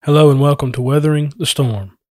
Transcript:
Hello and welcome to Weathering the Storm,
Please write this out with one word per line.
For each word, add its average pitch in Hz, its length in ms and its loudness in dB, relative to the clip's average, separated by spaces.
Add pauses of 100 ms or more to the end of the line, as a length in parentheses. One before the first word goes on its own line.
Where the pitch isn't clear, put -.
Hello 147 280 4
and 135 80 2
welcome 139 320 0
to 123 100 -6
Weathering 147 540 -2
the 160 100 -6
Storm, 107 500 -4 (200)